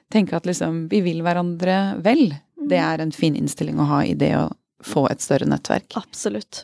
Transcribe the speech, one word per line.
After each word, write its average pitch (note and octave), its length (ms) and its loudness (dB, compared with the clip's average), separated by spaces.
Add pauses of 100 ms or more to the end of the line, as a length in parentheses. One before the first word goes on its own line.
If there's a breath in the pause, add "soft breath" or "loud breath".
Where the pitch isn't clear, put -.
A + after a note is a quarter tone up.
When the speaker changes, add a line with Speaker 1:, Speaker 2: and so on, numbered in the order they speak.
(120)
Speaker 1:
tenker G3 240 2
at E3+ 100 -4
liksom, E3 440 -2
vi G#3 120 2
vil E3+ 200 0
hverandre F3 800 0
vel. A3 320 4 (260)
Speaker 2:
Mm. D4 80 -4
Speaker 1:
Det F3+ 100 2
er D#3+ 240 0
en D#3+ 100 -2
fin D#3 240 2
innstilling D3 420 -4
å D3 100 2
ha C#3+ 160 2
i - 100 0
det - 200 2
å - 180 0 (320)
få - 280 0
et C#3+ 80 -4
større - 260 0
nettverk. - 500 -2
Speaker 2:
Absolutt. - 680 -8